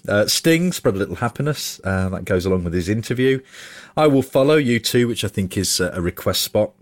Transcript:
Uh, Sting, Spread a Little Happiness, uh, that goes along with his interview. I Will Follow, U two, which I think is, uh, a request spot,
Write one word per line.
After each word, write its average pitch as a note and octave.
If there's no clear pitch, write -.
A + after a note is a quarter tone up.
Uh, G#2
Sting, E3
Spread A2+
a G2
Little F2
Happiness, -
uh, F#2+
that F2+
goes F#2
along F#2
with E2
his F2
interview. B2+
I D#3
Will C3+
Follow, C#3
U A#2+
two, A#2+
which A2
I G2+
think F#2+
is, F#2
uh, F2+
a F#2
request F2
spot, -